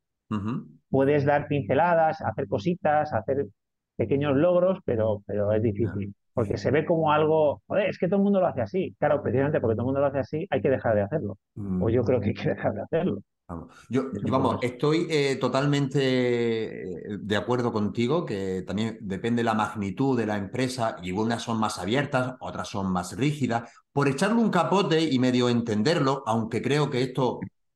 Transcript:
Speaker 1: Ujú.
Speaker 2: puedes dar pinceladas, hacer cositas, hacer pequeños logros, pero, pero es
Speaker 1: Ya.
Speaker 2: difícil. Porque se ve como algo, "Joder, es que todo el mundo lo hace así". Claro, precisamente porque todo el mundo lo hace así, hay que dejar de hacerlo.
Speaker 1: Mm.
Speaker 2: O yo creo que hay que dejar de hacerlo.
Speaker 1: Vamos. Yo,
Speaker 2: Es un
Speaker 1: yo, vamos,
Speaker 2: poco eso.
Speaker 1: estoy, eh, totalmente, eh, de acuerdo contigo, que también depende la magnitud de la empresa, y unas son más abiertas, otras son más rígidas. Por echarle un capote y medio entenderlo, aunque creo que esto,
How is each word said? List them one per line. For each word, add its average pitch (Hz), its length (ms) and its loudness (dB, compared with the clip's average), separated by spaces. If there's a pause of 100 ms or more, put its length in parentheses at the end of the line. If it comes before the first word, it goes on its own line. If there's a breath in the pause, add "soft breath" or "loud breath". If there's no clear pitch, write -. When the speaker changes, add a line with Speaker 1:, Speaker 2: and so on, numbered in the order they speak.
(320)
Speaker 1:
Ujú. 110 360 -6 (220)
Speaker 2:
puedes 135 360 2
dar 147 220 2
pinceladas, 156 720 2
hacer 123 260 -4
cositas, 151 640 0
hacer 131 320 -2 (500)
pequeños 139 420 2
logros, 180 480 4
pero, 110 400 0
pero 104 280 0
es 110 80 2 (160)
Speaker 1:
Ya. 101 180 -2
Speaker 2:
difícil. 101 200 -6 (180)
Porque 110 240 -2
se 123 140 0
ve 151 140 2
como 160 260 2
algo, 151 560 2
"Joder, 190 220 0
es - 100 -6
que 185 80 0
todo 196 100 2
el 196 60 4
mundo 202 180 4
lo 170 60 4
hace 131 140 -2
así". 147 380 -4
Claro, 147 240 2
precisamente 139 380 2
porque 113 140 2
todo 117 80 -2
el 123 40 0
mundo 139 140 0
lo 143 60 4
hace 139 120 -2
así, 156 300 -4
hay 139 120 0
que 156 80 2
dejar 120 260 2
de 104 80 4
hacerlo. 101 340 -4 (200)
Speaker 1:
Mm. 95 260 -2
Speaker 2:
O 110 60 2
yo 120 140 4
creo 127 180 2
que 101 80 0
hay 131 60 -2
que - 140 -4
dejar - 240 -2
de - 80 -6
hacerlo. 165 380 -2 (280)
Speaker 1:
Vamos. 80 220 -12 (180 loud breath)
Yo, 127 240 -2
Speaker 2:
Es 101 120 -6
un - 0 -
Speaker 1:
yo, 113 100 0
vamos, 127 240 2
Speaker 2:
poco - 60 -8
eso. - 0 -
Speaker 1:
estoy, 151 480 0
eh, 143 240 2
totalmente, 123 1800 0
eh, 98 60 -6
de 101 160 -2
acuerdo 120 360 0
contigo, 117 540 0
que 95 400 -4
también 107 360 -4
depende 107 420 -2
la 113 100 2
magnitud 107 640 0
de 113 80 0
la 104 120 -2
empresa, 123 680 -4
y 90 80 -6
unas 113 320 -2
son 113 160 -2
más 107 180 -2
abiertas, 127 640 -2
otras 92 300 -8
son 95 220 -2
más 90 240 -4
rígidas. 127 560 -2 (200 loud breath)
Por 143 160 2
echarle 214 340 2
un 214 80 2
capote 175 500 2
y 151 200 2
medio 123 280 4
entenderlo, 120 800 2
aunque 113 380 -2
creo 139 260 2
que 127 140 0
esto, 131 360 -2 (360)